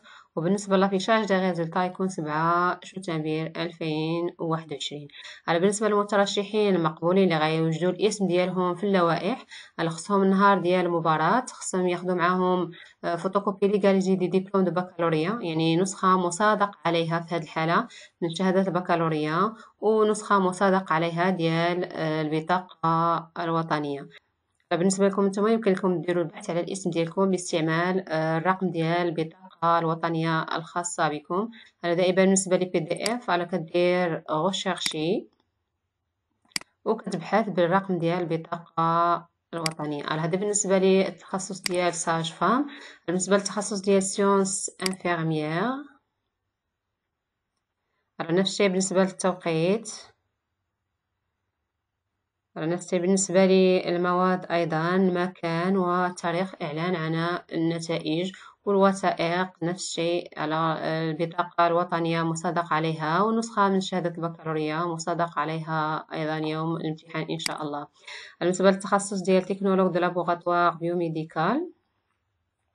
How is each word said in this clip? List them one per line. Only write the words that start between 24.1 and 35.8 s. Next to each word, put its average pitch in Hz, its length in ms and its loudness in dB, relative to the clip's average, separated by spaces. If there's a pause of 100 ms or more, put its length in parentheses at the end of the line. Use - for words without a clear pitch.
فبالنسبة 190 380 2
لكم 196 180 0
نتوما 202 240 0
يمكن 220 220 2
لكم 180 280 0
ديروا 175 220 0
البحث - 280 -8
على 170 100 -2
الاسم 185 300 -4
ديالكم 165 400 0
باستعمال، 180 800 0
آه، 160 300 0
الرقم 185 320 0
ديال 170 380 0
البطاقة 165 380 -6 (160)
الوطنية 165 800 0
الخاصة 165 640 -4
بكم. 175 420 -4 (340)
أنا 170 100 2
دائما 180 220 2
بالنسبة 190 400 4
ل 185 80 2
بي 185 160 -2
دي 175 340 -4
إف 240 160 -8
على 175 160 0
كدير 175 840 0
غوشيرشي 170 960 -2 (1600)